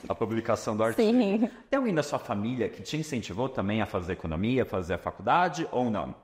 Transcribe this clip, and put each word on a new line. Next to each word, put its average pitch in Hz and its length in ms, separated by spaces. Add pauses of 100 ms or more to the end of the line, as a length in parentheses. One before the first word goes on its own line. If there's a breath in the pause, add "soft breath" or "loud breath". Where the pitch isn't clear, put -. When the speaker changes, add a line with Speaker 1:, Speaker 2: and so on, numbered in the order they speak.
Speaker 1:
a 98 40
publicação 110 640
do 107 80
artigo. 156 260
Speaker 2:
Sim. 220 400 (200)
Speaker 1:
Tem 269 80
alguém 233 180
da 147 80
sua - 160
família 113 480
que - 140
te 151 160
incentivou 127 500
também 107 340
a 101 40
fazer 90 260
economia, 95 520
a - 20
fazer 92 300
a - 20
faculdade 151 760
ou 123 180
não? 82 240 (100)